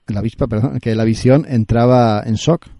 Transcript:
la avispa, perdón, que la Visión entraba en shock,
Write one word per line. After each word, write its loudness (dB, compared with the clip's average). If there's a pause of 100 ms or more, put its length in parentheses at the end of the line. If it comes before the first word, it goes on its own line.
la -4
avispa, -4
perdón, -4
que -4
la 0
Visión 2
entraba 2
en -4
shock, -2 (120)